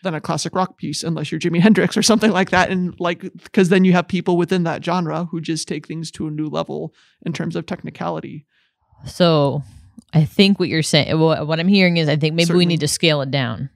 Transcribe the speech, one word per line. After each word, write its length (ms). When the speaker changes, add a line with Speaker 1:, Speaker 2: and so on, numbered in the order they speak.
Speaker 1:
than 120
a 60
classic 340
rock 220
piece, 260
unless 280
you're 80
Jimi 220
Hendrix 340
or 60
something 300
like 180
that. 220
And, 280
like, 240
'cause 160
then 160
you 80
have 140
people 280
within 280
that 200
genre 420
who 140
just 280
take 200
things 240
to 160
a 40
new 160
level 460
in 60
terms 240
of 120
technicality. 800
Speaker 2:
So 580
I 120
think 340
what 100
you're 140
saying, 360
wha-, 260
what 140
I'm 80
hearing 300
is 120
I 80
think 160
maybe 100
we 40
Speaker 1:
Certainly. 200
Speaker 2:
need 140
to 60
scale 340
it 100
down. 440